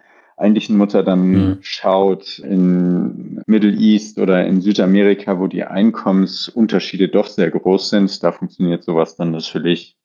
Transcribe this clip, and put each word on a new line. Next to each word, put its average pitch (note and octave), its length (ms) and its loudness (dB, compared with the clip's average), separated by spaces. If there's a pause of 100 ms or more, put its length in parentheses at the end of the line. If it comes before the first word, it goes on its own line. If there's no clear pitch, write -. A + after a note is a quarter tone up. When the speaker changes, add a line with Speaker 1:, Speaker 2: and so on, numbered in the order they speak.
(380)
Speaker 1:
eigentlichen G#2 400 0
Mutter G2+ 260 2
dann F#2 280 2
Speaker 2:
Mhm. F#2+ 300 2
Speaker 1:
schaut, F#2+ 800 -2
in F2+ 1040 -2
Middle G#2 280 2
East G#2+ 440 0
oder F#2 300 2
in F#2 140 2
Südamerika, G2 800 2
wo F#2+ 60 -2
die F2+ 200 -6
Einkommensunterschiede F#2+ 1400 0
doch G#2 180 0
sehr E2+ 240 -2
groß F#2 400 0
sind, G2 320 0
da F2 80 2
funktioniert F2 520 -4
sowas D#2+ 320 -2
dann E2+ 160 -4
natürlich E2 720 -4